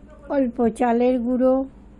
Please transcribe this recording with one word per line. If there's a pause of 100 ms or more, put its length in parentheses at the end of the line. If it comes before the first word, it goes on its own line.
(300)
অল্প
চালের
গুঁড়ো, (340)